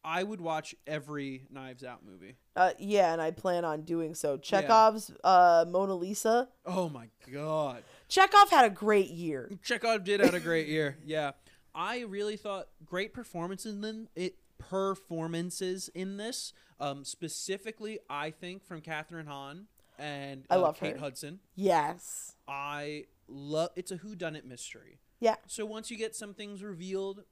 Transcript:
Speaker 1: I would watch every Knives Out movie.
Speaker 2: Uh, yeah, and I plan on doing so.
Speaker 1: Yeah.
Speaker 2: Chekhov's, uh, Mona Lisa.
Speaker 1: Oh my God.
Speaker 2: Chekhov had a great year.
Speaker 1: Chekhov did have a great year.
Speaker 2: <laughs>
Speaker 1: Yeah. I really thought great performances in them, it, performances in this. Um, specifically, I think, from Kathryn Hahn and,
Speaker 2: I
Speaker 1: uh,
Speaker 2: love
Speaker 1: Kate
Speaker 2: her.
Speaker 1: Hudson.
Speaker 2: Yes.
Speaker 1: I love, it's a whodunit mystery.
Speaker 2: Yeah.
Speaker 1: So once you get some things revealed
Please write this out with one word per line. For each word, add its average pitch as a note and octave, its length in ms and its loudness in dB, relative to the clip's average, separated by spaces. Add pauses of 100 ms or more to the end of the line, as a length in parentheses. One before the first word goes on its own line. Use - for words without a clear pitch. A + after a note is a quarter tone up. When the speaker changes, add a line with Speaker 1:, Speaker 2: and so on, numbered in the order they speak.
Speaker 1:
I E3 200 -2
would G#3 180 -8
watch D#3+ 320 -4 (120)
every C#3 640 -6
Knives C3 320 -14
Out B2 220 -14
movie. F#2+ 320 -20 (180)
Speaker 2:
Uh, F3+ 240 4
yeah, G3 340 2
and E3 80 0
I D#3+ 100 0
plan F3 340 -2
on D#3 180 -2
doing E3 320 -4
so. D3 180 -2
Speaker 1:
Yeah. C3+ 80 -4
Speaker 2:
Chekhov's, A3 720 6 (120)
uh, F3 440 10
Mona F#3+ 280 0
Lisa. A3 540 0 (160)
Speaker 1:
Oh F3+ 240 -2
my A#2 200 -14 (220)
God. C#3+ 520 -2 (240)
Speaker 2:
Chekhov G4 420 8
had C#4 160 10
a G#3+ 40 4
great G#3 400 4
year. D#3+ 420 -6 (120)
Speaker 1:
Chekhov A3+ 400 0
did G3+ 160 0
have G#3 140 8
a F3 60 0
great D#3+ 280 0
year. D3+ 340 -2
Speaker 2:
<laughs> C#3+ 40 -20
Speaker 1:
Yeah. D3+ 260 -4 (440)
I G3+ 260 -4
really G#3 360 -6
thought G3 320 -8 (160)
great F#3+ 280 -6
performances G3 600 -8
in G3+ 60 -8
them, A3 340 -10
it, F3+ 200 -6 (220)
performances F3+ 1400 -6
in F#3+ 240 -8
this. A3+ 340 -10 (280)
Um, C#3 260 -6
specifically, G3+ 960 -10 (100)
I D3 220 -6
think, F3+ 340 -14
from E3 160 -14
Kathryn D#3 460 -10
Hahn C#3+ 400 -12 (320)
and, C#3 500 -10
Speaker 2:
I F3 60 4
Speaker 1:
uh, F#3 60 6
Speaker 2:
love D#3 160 2
Speaker 1:
Kate D#3 160 -6
Speaker 2:
her. C3+ 60 -10
Speaker 1:
Hudson. D3 400 -10 (160)
Speaker 2:
Yes. F3 800 0 (120)
Speaker 1:
I D3 580 -8 (220)
love, C#3+ 480 -4
it's F3+ 160 -10
a F#3 60 -8
whodunit E3+ 480 -10
mystery. - 540 -18 (200)
Speaker 2:
Yeah. A#3 160 2 (120)
Speaker 1:
So - 180 -8
once A3 260 -10
you A3+ 60 -10
get A3 180 -6
some G3+ 180 -12
things G3+ 300 -14
revealed G3 680 -8